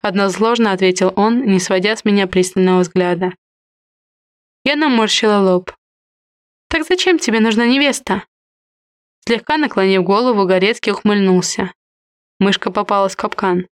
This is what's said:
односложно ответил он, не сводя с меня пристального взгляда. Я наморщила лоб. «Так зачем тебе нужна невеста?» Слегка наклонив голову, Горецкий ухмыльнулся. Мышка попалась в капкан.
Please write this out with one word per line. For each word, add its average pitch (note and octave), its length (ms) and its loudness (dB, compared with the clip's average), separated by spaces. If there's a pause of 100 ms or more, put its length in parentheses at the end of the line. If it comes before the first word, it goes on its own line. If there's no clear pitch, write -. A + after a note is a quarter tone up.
односложно G3+ 680 0
ответил F#3 440 0
он, A3+ 300 0
не F#3+ 140 2
сводя F#3+ 360 -2
с - 80 -18
меня G3+ 220 2
пристального F#3 540 0
взгляда. F3+ 520 -2 (1300)
Я C#4+ 120 0
наморщила A3+ 640 2
лоб. F#3 340 0 (960)
«Так D#4 180 -4
зачем F4+ 320 0
тебе A3+ 220 0
нужна A3+ 260 2
невеста?» C4+ 580 -2 (1000)
Слегка A3 300 -2
наклонив F#3+ 460 0
голову, G3+ 440 2
Горецкий G3 460 0
ухмыльнулся. F#3+ 800 0 (680)
Мышка F#3+ 300 0
попалась F#3+ 420 -2
в - 40 -14
капкан. F3+ 560 -4